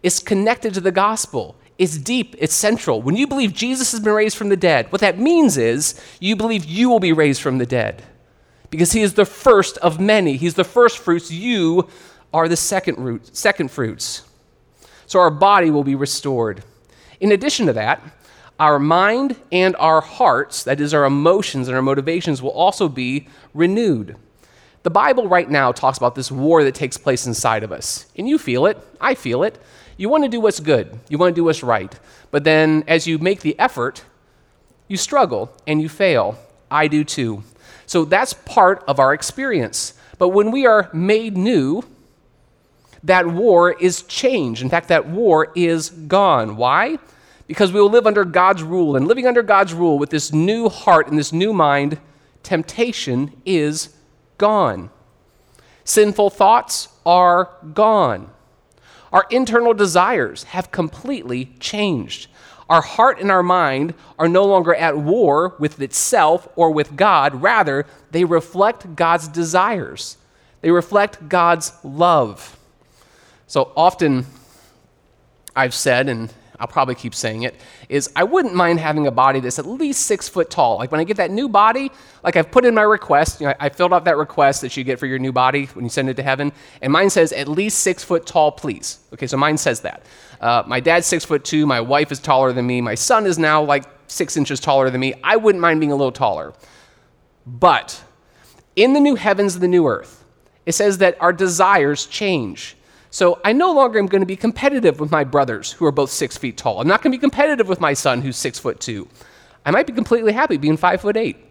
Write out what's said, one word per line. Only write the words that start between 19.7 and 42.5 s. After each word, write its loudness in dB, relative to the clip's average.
our 4
hearts, -2
that 2
is -2
our 4
emotions 0
and -4
our 0
motivations, -2
will -6
also 0
be -6
renewed. -2
The -4
Bible 2
right 2
now 2
talks -2
about 0
this -8
war 4
that 0
takes -8
place -2
inside -2
of -12
us. -10
And -8
you 0
feel -2
it. 2
I -2
feel -4
it. -4
You -4
want 2
to -2
do -4
what's 0
good. -2
You -6
want 2
to -2
do 2
what's 0
right. -4
But -2
then 2
as 0
you -4
make -2
the -4
effort, -4
you -8
struggle 0
and 0
you -4
fail. 0
I 2
do 0
too. -6
So 0
that's 0
part 2
of 0
our 4
experience. -6
But 2
when 2
we 0
are 4
made 0
new, 0